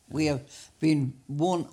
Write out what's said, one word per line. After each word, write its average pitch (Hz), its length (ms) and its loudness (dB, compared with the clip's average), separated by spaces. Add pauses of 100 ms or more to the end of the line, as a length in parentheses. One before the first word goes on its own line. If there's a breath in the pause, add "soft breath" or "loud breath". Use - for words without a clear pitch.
We 156 180 0
have 135 160 0 (380 loud breath)
been 147 340 2 (140)
one 160 440 0